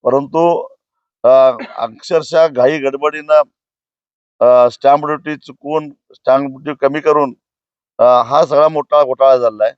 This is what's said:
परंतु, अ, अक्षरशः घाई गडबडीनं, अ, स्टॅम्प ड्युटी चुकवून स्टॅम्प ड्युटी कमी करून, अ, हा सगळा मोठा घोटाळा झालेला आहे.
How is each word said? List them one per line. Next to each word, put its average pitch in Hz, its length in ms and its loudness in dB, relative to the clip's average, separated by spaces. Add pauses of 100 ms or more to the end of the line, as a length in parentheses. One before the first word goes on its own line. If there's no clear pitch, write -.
परंतु, 143 640 -2 (560)
अ, 120 60 2 (460)
अक्षरशः 160 720 -2
घाई 139 320 0
गडबडीनं, 147 640 -2 (960)
अ, 123 320 4
स्टॅम्प 147 340 0
ड्युटी 147 300 -8
चुकवून 147 540 -10
स्टॅम्प 135 720 -4
ड्युटी 143 280 -6
कमी 143 120 -2
करून, 147 340 0 (640)
अ, - 60 0
हा 123 420 2
सगळा 147 220 0
मोठा 147 360 0
घोटाळा 131 340 2
झालेला 110 260 -2
आहे. 117 140 -2